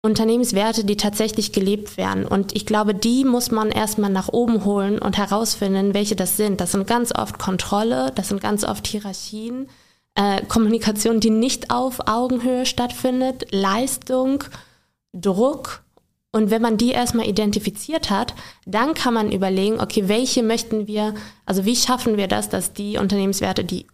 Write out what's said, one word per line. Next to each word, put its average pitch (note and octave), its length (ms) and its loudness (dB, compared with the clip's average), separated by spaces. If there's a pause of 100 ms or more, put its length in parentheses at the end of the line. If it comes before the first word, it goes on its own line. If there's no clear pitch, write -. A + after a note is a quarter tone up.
Unternehmenswerte, A3 800 2
die G3+ 140 0
tatsächlich G#3+ 540 -2
gelebt G3+ 440 0
werden. F#3+ 300 -2
Und G3 280 0
ich G#3 120 -4
glaube, G#3+ 280 2
die A#3 300 2
muss B3 260 2
man A3 200 0
erstmal G#3 400 2
nach F#3+ 180 0
oben A3+ 380 2
holen G3+ 320 2
und G3 180 0
herausfinden, G3+ 800 0
welche G#3 200 2
das F#3 220 -2
sind. G#3 240 0
Das F3 120 -2
sind G3 140 0
ganz A#3 280 2
oft - 240 -4
Kontrolle, A3+ 760 0
das F#3+ 140 -4
sind G3 140 -4
ganz G#3 220 0
oft G#3 220 -4
Hierarchien, G#3+ 800 -8 (480)
äh, G3+ 320 2
Kommunikation, A3 760 2
die A3 100 4
nicht A3+ 400 0
auf B3 360 -2
Augenhöhe B3 600 0
stattfindet, B3+ 840 -2
Leistung, B3+ 920 0 (720)
Druck. G3+ 680 0 (520)
Und A3 180 4
wenn A3 120 2
man A3+ 140 2
die A#3+ 140 4
erstmal A#3+ 380 0
identifiziert G#3+ 840 -2
hat, A3+ 240 -2 (320)
dann A#3 280 0
kann A#3+ 200 0
man G#3+ 160 2
überlegen, F#3+ 480 0
okay, G3+ 300 0
welche A#3+ 340 2
möchten A3 460 0
wir, G#3+ 260 -2 (320)
also F#3+ 180 0
wie A#3+ 120 2
schaffen B3 400 2
wir G3 100 0
das, G#3 220 -2
dass F#3+ 240 -4
die G#3 260 -6
Unternehmenswerte, G3 640 0
die F3+ 320 -6